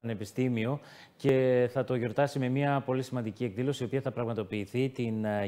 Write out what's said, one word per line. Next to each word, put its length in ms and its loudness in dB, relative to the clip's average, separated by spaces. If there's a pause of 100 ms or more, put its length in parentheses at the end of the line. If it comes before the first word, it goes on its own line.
πανεπιστήμιο, 760 -2 (380)
και 540 4
θα 120 0
το 120 -2
γιορτάσει 440 0
με 100 0
μια 360 2
πολύ 160 0
σημαντική 420 -6
εκδήλωση, 400 -2
η 20 -2
οποία 160 -2
θα 100 -4
πραγματοποιηθεί 760 -2
την, 360 -2
ε, 220 0